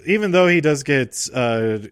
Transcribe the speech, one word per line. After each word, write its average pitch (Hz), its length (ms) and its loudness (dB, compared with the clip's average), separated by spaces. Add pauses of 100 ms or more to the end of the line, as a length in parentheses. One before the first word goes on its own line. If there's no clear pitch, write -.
even 208 260 0
though 180 160 4
he 175 140 2
does 147 220 0
get, 139 500 -2
uh, 113 460 -2 (120)